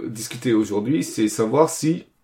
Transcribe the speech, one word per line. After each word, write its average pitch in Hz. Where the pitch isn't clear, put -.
discuter 120
aujourd'hui, 107
c'est 110
savoir 123
si, 165